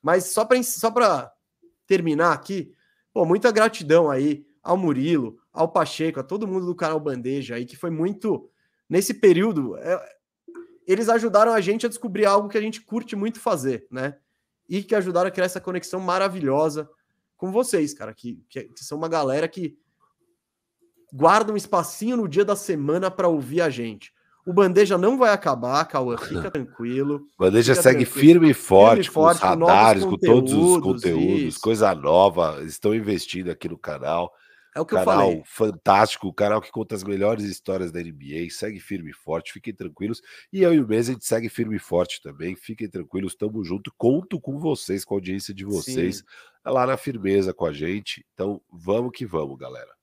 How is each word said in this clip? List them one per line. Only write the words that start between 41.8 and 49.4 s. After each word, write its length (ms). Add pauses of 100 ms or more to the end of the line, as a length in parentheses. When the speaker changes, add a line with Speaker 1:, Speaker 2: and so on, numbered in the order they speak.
Speaker 2:
também. 340
Fiquem 320
tranquilos, 480
tamo 280
junto. 340
Conto 420
com 200
vocês, 440
com 120
a 20
audiência 340
de 140
vocês, 520
Speaker 1:
Sim. 60 (400)
Speaker 2:
lá 220
na 100
Firmeza 600
com 100
a 80
gente. 500 (100)
Então, 280 (100)
vamos 400
que 140
vamos, 320